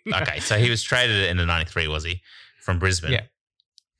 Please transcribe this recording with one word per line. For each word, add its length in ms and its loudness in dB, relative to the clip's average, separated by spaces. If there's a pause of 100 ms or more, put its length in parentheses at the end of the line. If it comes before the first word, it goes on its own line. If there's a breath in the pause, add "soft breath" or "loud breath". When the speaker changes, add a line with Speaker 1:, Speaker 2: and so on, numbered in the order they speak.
Speaker 1:
<laughs> 100 -6
Speaker 2:
okay, 280 -2
so 180 0
he 120 4
was 120 0
traded 460 2
in 80 0
the 100 2
ninety-three, 420 0
was 160 -4
he, 160 -6 (400 loud breath)
from 180 -2
Brisbane? 340 0
Speaker 1:
Yeah. 100 0 (760)